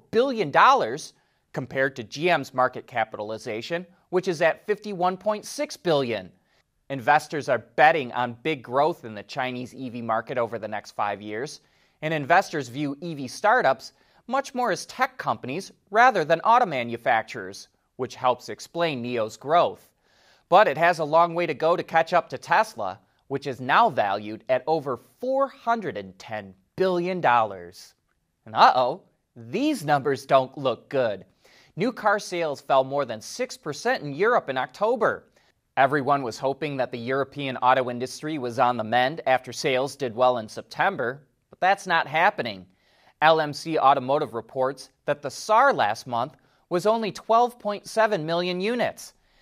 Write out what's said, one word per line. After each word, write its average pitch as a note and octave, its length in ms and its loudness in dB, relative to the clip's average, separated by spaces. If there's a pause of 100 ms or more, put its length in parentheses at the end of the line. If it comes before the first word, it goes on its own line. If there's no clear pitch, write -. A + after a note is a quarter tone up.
(120)
billion A3 380 2
dollars, D#3+ 640 4 (400)
compared C#3 440 -2
to B2+ 80 -8
G D3 260 -2
M's D3 240 0
market B2+ 320 0
capitalization, A2+ 1000 -6 (220)
which F3+ 200 0
is D#3+ 120 -4
at D#3+ 260 2
fifty-one F#3+ 520 -2
point G#3+ 260 -4
six - 320 -8
billion. A#2+ 560 0 (560)
Investors C#3+ 600 0
are A#2+ 80 2
betting D3+ 540 2
on A#2+ 300 -4
big D#3 200 -2
growth C#3 420 0
in A2 100 -12
the G2+ 100 -12
Chinese B2+ 500 -8
E C3 160 -10
V A#2+ 100 -10
market A2+ 380 -2
over A#2 200 -2
the G#2 80 -8
next G#2 260 -10
five G#2 280 -4
years, G#2+ 400 -10 (400)
and D#3 140 -4
investors D3+ 540 0
view C#3 340 -6
E E3+ 100 -8
V C#3 160 -10
startups G#3 640 0 (340)
much C4+ 280 -4
more B3 180 -2
as - 140 -6
tech - 320 -4
companies C3 520 -6 (200)
rather G#3+ 340 4
than D#3+ 160 2
auto A#3+ 240 4
manufacturers, A#2 1040 -2 (280)
which B2 180 -6
helps B2+ 340 -2
explain D3 540 -6
Nio's A#2 340 -4
growth. C#3+ 540 0 (600)
But G3 180 8
it D3 100 -2
has E3+ 220 2
a D#3+ 40 0
long E3 300 4
way F3 120 0
to D#3 80 -4
go D#3+ 220 2
to E3+ 60 -6
catch E3 300 0
up E3+ 160 2
to C3 100 -10
Tesla, A2+ 600 -2 (260)
which C#3 200 -6
is B2+ 140 -8
now E3+ 300 4
valued G#2+ 580 -4
at B2+ 200 2
over C#3+ 320 -2 (200)
four C4+ 280 0
hundred A3+ 480 -4
and F#2+ 220 -12
ten G2+ 360 -10 (220)
billion F3+ 440 0
dollars. G#2+ 760 -2 (520)
And G#2+ 80 -14
uh-oh, C3 480 2 (320)
these F#3 500 -4
numbers C#3+ 420 -2
don't C3 300 2
look C3 320 -4
good. A2+ 360 -2 (500)
New G#3 160 -2
car G#3 300 0
sales E3 400 -4
fell C3+ 240 4
more C#3 200 -4
than A2+ 160 -8
six - 360 -8
percent F#3+ 480 -4
in C#3+ 100 -8
Europe G#3 340 2
in C3 80 -4
October. F#3 680 -2 (520)
Everyone C#3 460 2
was A2+ 160 -6
hoping C#3 380 -4
that B2 160 -2
the B2+ 60 -10
European C3 580 -4
auto B2+ 340 4
industry B2+ 480 -8
was B2 220 -6
on B2 160 4
the A2+ 80 -4
mend B2 420 0
after B2+ 260 0
sales C3+ 440 -2
did B2 180 -6
well B2+ 240 4
in A2 100 -8
September, C#3+ 760 -4 (280)
but - 80 -20
that's F#3+ 280 2
not E3+ 200 2
happening. C#3 580 0 (560)
L D#3+ 200 6
M D3+ 120 -2
C D#3+ 240 -6
Automotive C#3 580 2
reports C3 560 -4 (160)
that C#3+ 140 -2
the C#3 100 -8
sar B3 420 2
last A2 340 0
month B2 300 -4 (340)
was F3 160 0
only A3 240 2
twelve A#3 480 2
point G#3 280 -8
seven G#3+ 380 0
million F3+ 360 -2
units. G#3 540 -4 (280)